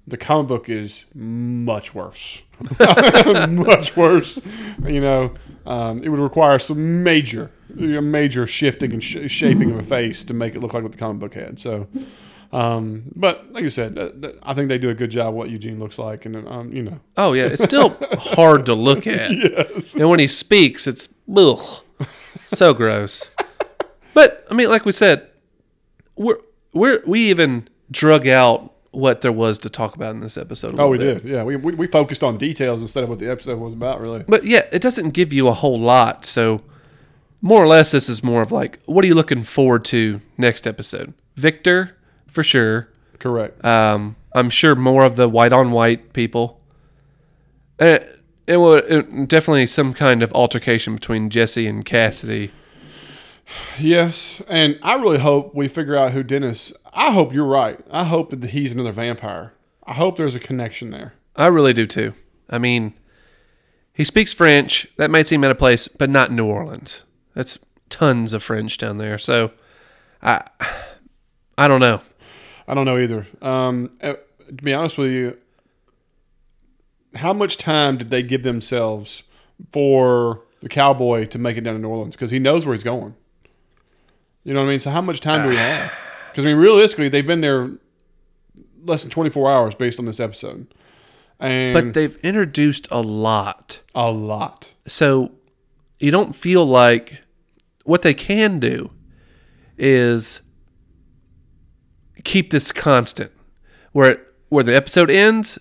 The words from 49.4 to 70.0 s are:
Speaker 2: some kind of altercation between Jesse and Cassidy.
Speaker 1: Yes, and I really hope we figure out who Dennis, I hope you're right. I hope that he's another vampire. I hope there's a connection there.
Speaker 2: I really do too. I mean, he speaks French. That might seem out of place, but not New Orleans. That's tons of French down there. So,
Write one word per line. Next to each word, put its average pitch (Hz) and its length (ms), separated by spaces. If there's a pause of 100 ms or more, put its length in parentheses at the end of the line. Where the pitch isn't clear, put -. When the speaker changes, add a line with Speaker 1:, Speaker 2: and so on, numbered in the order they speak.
Speaker 2:
some 135 260
kind 127 280
of 113 120
altercation 117 640
between 110 340
Jesse 113 360
and 107 200
Cassidy. 110 640 (1300)
Speaker 1:
Yes, 170 680
and 156 340
I 220 140
really 214 240
hope 143 340
we 143 140
figure 147 280
out 131 180
who 135 100
Dennis, 127 480 (220)
I - 180
hope 165 220
you're 147 120
right. 135 320 (140)
I 170 140
hope 160 240
that 123 220
he's 139 200
another 120 220
vampire. 113 600 (320)
I - 80
hope 180 220
there's 143 200
a 120 40
connection 120 520
there. - 220 (220)
Speaker 2:
I 151 120
really 147 260
do 113 120
too. 110 280 (360)
I 120 100
mean, 120 340 (1000)
he 151 140
speaks - 260
French. - 640
That 151 160
might 160 160
seem 147 160
out 135 80
of 123 80
place, 123 300
but 135 200
not 135 220
New 117 140
Orleans. 107 580 (300)
That's - 260 (300)
tons 120 440
of 110 80
French 110 360
down 107 220
there. 107 180
So, 113 340 (720)